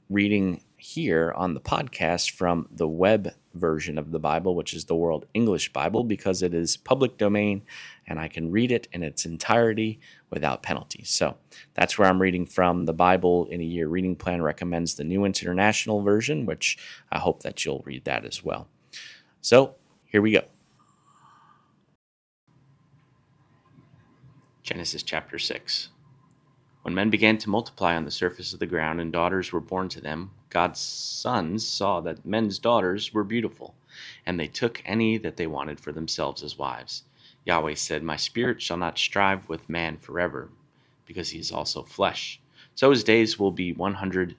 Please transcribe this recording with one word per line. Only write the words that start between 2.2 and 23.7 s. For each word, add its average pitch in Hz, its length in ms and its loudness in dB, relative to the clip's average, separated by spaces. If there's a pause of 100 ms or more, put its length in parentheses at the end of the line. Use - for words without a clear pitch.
from 87 400 0
the 82 180 -2
web 95 460 2 (200)
version 80 420 -2
of 78 160 -6
the 82 60 -2
Bible, 82 360 0
which 82 200 -4
is 80 100 -8
the 85 100 -2
World 82 380 0
English 104 400 2
Bible, 92 320 0
because 95 380 0
it 87 100 2
is 85 240 0
public 131 400 0
domain 104 460 2 (440)
and 80 140 -6
I 80 80 -6
can 82 240 -6
read 120 180 2
it 120 220 0
in 87 100 -6
its - 220 -4
entirety 110 720 2 (300)
without 73 340 -2
penalty. - 420 -6
So - 340 -2 (340)
that's - 260 2
where 101 80 8
I'm 92 140 6
reading 90 240 2
from. 90 400 2
The 80 80 0
Bible 87 540 4
in 87 160 -6
a - 20 -4
Year 82 240 -2
reading 92 260 0
plan 87 280 -4
recommends 85 520 -2
the 73 100 -8
New 92 200 2
International 101 760 0
Version, 117 420 2
which 80 320 -2 (340)
I - 80 -2
hope - 240 0
that - 220 -6
you'll 69 220 -4
read 65 180 -10
that 57 220 -4
as - 180 -10
well. - 240 -6 (720)
So 131 360 6 (280)
here 104 160 4
we 107 120 4
go. 98 100 6 (4000)